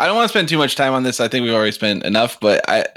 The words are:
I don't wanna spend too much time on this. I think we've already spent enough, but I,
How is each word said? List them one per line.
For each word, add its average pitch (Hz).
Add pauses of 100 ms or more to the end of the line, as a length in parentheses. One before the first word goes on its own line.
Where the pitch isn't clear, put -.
I 151
don't 202
wanna 233
spend 185
too 160
much 143
time 135
on 131
this. 127
I 117
think 123
we've 117
already 107
spent 104
enough, 110
but -
I, - (100)